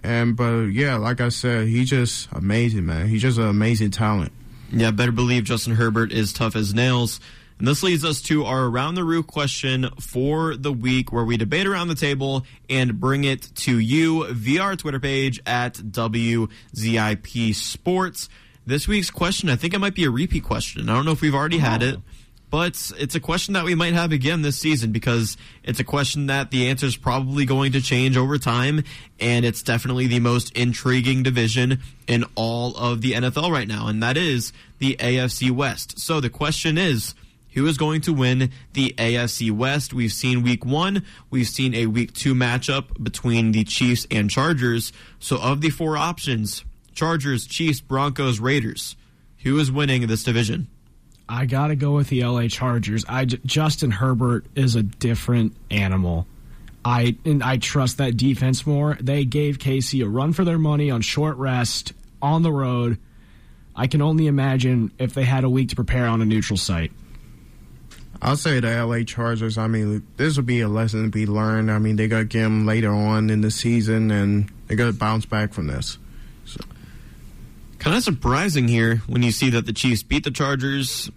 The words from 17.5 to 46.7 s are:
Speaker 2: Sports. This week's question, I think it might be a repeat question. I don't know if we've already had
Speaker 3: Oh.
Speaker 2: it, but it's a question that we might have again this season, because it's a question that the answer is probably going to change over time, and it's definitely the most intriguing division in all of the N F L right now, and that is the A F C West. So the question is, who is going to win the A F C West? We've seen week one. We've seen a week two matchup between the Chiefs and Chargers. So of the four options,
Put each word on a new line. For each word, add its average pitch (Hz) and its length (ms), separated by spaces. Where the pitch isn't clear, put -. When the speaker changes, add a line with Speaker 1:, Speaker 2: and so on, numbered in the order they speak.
Speaker 2:
Sports. - 760
This 139 200
week's 202 240
question, 175 380
I 123 80
think 170 160
it 202 60
might 196 160
be 180 100
a 135 60
repeat 135 340
question. 110 460
I 110 40
don't 135 120
know 160 60
if 151 100
we've 151 120
already 156 240
had 117 240
Speaker 3:
Oh. 123 40
Speaker 2:
it, 131 140
but 170 480
it's 139 160
a 170 60
question 185 340
that 175 100
we 185 100
might 170 200
have 170 180
again 151 300
this 143 160
season, 120 340
because 113 460
it's 120 160
a - 40
question 143 420
that 139 240
the 127 180
answer 135 160
is 127 120
probably 135 500
going 135 260
to 135 80
change 127 380
over 135 180
time, 135 480
and 120 280
it's 113 160
definitely 127 460
the 120 120
most 120 320
intriguing 127 680
division 123 580
in 120 280
all 117 420
of 120 240
the 117 140
N 120 100
F 127 140
L 170 120
right 131 160
now, 107 200
and 107 160
that 127 160
is 139 340
the 135 220
A 123 200
F 127 100
C 127 200
West. 127 480
So 160 220
the 135 80
question 156 480
is, 160 380
who 135 120
is 156 120
going 156 240
to 175 100
win 131 380
the 135 240
A 117 180
F 120 140
C 113 200
West? 131 440
We've 117 180
seen 127 300
week 123 240
one. 185 360
We've 123 180
seen 131 260
a 113 120
week 113 260
two 135 220
matchup 127 680
between 113 500
the 110 120
Chiefs 123 460
and 104 180
Chargers. 127 640
So - 180
of 139 240
the 156 80
four 156 260
options, 143 680